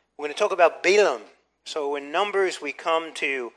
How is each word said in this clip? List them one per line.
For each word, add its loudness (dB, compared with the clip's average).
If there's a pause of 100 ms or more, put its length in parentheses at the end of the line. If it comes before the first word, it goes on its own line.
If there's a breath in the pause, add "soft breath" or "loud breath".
(180 soft breath)
We're -10
gonna -6
talk 0
about 4
Balaam. 4 (420)
So -6
in -10
Numbers, -2
we -8
come -2
to -4